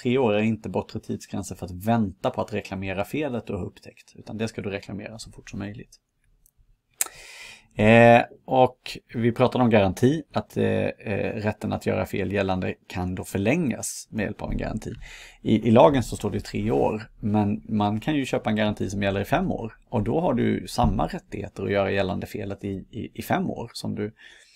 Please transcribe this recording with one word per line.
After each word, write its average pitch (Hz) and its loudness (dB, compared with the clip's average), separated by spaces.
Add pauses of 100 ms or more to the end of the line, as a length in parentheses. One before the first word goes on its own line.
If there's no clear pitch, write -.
Tre 123 2
år 113 4
är 104 4
inte 110 -2
bortre 104 -4
tidsgränsen - -8
för 92 -10
att 90 -12
vänta 117 0
på - -4
att 101 -6
reklamera 98 -4
felet 131 -4
du - -6
har 98 -6
upptäckt, - -16
utan - -12
det 110 -4
ska - -10
du 101 -6
reklamera 98 -10
så - -16
fort - -20
som 107 -10
möjligt. 104 -12 (1800)
Eh, 117 10 (220)
och - 0 (160)
vi 117 2
pratade 123 2
om 117 6
garanti, 110 4 (100)
att, - -4
eh, 110 2
eh, 101 -2
rätten 104 -4
att 92 -6
göra 98 0
fel 95 -4
gällande 95 0 (120)
kan 90 -4
då 92 -8
förlängas 117 -2
med 107 -4
hjälp - -8
av - -6
en - -4
garanti. - -6 (500)
I, 113 2
i - 4
lagen 135 8
så 110 -6
står 101 -4
det 101 -4
tre 104 -4
år, 110 -2 (100)
men 107 0
man 107 0
kan 156 -2
ju 139 0
köpa 123 -2
en 107 0
garanti 107 0
som 101 -4
gäller 98 0
i 101 -2
fem 175 0
år, 110 -6 (160)
och 113 0
då 120 0
har 170 0
du 107 0
samma 113 2
rättigheter - -10
att 98 -2
göra 98 2
gällande 95 -2
felet 101 -10
i, 98 -6
i, 120 -10
i 110 -10
fem 170 0
år 117 -10
som 104 -8
du. 104 -6 (420)